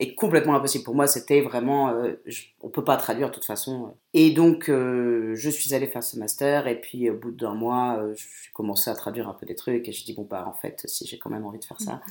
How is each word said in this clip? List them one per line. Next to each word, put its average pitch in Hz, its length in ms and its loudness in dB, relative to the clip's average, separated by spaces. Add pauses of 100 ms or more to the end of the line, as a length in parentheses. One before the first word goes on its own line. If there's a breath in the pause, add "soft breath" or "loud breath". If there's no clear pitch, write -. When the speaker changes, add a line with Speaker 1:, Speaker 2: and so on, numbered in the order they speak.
Speaker 1:
et - 140 -4
complètement 165 400 4
impossible. » 135 300 0
Pour 123 100 -4
moi, 143 120 4
c'était 139 340 4
vraiment, 123 480 2
euh, 117 380 -2
je, - 160 -12 (180)
on - 80 -12
peut 143 160 -4
pas 135 140 4
traduire 120 300 -2
de - 60 -10
toute - 120 -10
façon. 117 480 -6 (180)
Et 160 200 10
donc, 165 360 6
euh, 123 680 2
je 127 140 -4
suis 139 240 -2
allée 135 140 0
faire 120 160 -8
ce - 160 -8
master 139 480 0
et 120 140 -2
puis 123 280 -2
au 107 60 2
bout 117 160 -8
d'un 117 240 -6
mois, 120 460 0
euh, 107 160 -4
j'ai - 360 -18
commencé 104 380 -2
à 107 40 -4
traduire 104 340 -8
un 98 60 -12
peu - 120 -16
des - 80 -8
trucs 120 340 -2
et 104 40 -10
j'ai - 120 -12
dit, « 110 120 -10
Bon, 104 120 -8
bah, 92 200 -8
en - 60 -10
fait, - 320 -10
si - 200 -8
j'ai - 120 -12
quand - 120 -10
même 107 160 -8
envie 107 140 -12
de - 40 -14
faire - 160 -14
ça. » 208 120 -8
Speaker 2:
Mhm. - 80 -10 (100)